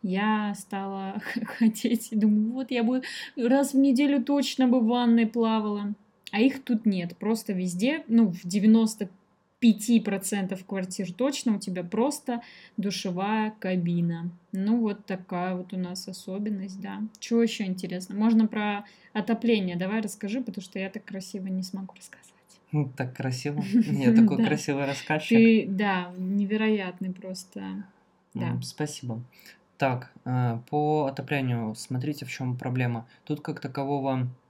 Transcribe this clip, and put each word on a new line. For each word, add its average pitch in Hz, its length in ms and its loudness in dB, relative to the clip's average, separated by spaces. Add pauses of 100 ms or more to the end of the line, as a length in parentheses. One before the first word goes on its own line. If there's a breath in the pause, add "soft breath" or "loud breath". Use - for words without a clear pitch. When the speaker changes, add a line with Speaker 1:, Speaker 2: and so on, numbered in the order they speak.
Speaker 1:
я 208 520 0
стала 196 640 -8
<laughs> - 60 -12
х-, 220 200 -6
хотеть, 226 640 0
думаю, 214 420 4
вот 262 180 -6
я 240 120 0
бы 254 200 2 (340 loud breath)
раз 269 360 4
в 262 40 4
неделю 277 460 4
точно 277 440 2
бы 247 140 6
в 220 60 4
ванной 233 400 4
плавала. 214 680 0 (360)
А 208 100 2
их 262 220 2
тут 226 220 -2
нет, 180 320 0
просто 214 360 -2
везде, 185 540 0
ну, 226 240 6
в 170 140 -8
девяносто 220 640 4 (500)
пяти 226 400 4
процентов 190 680 -4
квартир 185 480 -6
точно 254 420 0
у 196 40 -6
тебя 180 240 -6
просто 233 580 -2 (360 loud breath)
душевая 202 840 -2
кабина. 170 720 0 (200)
Ну, 208 300 0
вот 214 240 -4
такая 185 500 -4
вот 180 180 -8
у 185 40 -6
нас 180 300 -8
особенность, 196 720 -8
да. 196 200 -8 (180)
Че 233 220 0
еще 226 240 0
интересно? 185 500 -6
Можно 220 320 4
про 208 380 -2 (280 loud breath)
отопление 214 640 0
давай 196 240 -2
расскажи, 214 400 -6
потому 196 220 -8
что - 160 -10
я 190 100 -4
так 208 160 -12
красиво 190 420 -10
не 185 160 -2
смогу 190 320 -10
рассказать. - 640 -20 (120)
Speaker 2:
Ну, 147 240 0
так 127 200 -6
красиво. 147 480 -4 (120)
Speaker 1:
<laughs> 226 100 6
Speaker 2:
Я 143 280 2
такой 226 260 8
Speaker 1:
Да. - 20 4
Speaker 2:
красивый 147 440 0
рассказчик. 156 680 4
Speaker 1:
Ты, 214 160 4
да, 185 500 -2
невероятный 196 960 -2
просто. 190 720 -12 (500)
Да. 120 200 -2
Speaker 2:
М, 123 60 -4
спасибо. 123 640 -8 (540 loud breath)
Так, 127 340 -2 (140)
э, 123 340 0 (100)
по 151 380 2
отоплению, 127 680 -2
смотрите, 131 500 -6
в 123 60 -16
чем 127 260 -6
проблема. 123 500 -2 (180 soft breath)
Тут 147 160 -6
как 147 180 -8
такового 135 680 -2 (200)